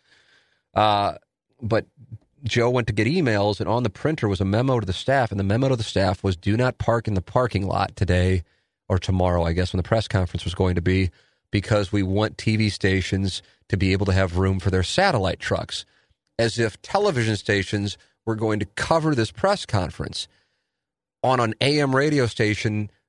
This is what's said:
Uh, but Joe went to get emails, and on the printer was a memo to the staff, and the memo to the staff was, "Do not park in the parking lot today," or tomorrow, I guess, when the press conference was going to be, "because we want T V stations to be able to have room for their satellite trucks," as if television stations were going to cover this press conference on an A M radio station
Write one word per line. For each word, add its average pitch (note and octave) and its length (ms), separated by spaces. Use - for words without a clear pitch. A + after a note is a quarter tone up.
Uh, G2+ 400
but A2 240
Joe - 240
went B2 200
to A2+ 40
get G#2+ 140
emails, A2 520
and F2 100
on A#2+ 160
the A#2 40
printer D3 400
was G2 120
a G2+ 40
memo A#2+ 360
to G#2 40
the F#2+ 80
staff, C3 380
and G2 100
the G2 40
memo A#2+ 260
to - 60
the A2+ 60
staff F#2+ 400
was, F#2+ 140
"Do G2+ 220
not B2+ 180
park A#2 320
in G#2+ 60
the F#2 80
parking A#2+ 440
lot F#2 300
today," F2+ 460
or G2 120
tomorrow, F2+ 460
I E2+ 100
guess, F2+ 180
when F#2 60
the F2+ 40
press A2+ 260
conference - 360
was F2+ 100
going F#2 200
to F2 80
be, F#2 280
"because G#2 400
we G2+ 120
want G2 340
T A2 200
V G#2+ 120
stations F#2+ 720
to G2 100
be F#2 140
able F#2+ 120
to F#2+ 80
have F#2 240
room F#2+ 240
for G2 100
their F#2 120
satellite C3 580
trucks," - 460
as A#2 220
if A2+ 240
television B2+ 540
stations G2+ 600
were A2+ 80
going G#2+ 240
to G2 160
cover D#3 400
this A2+ 160
press G3 340
conference - 640
on B2+ 160
an A2+ 220
A C#3+ 200
M C3+ 140
radio C#3+ 320
station G#2+ 640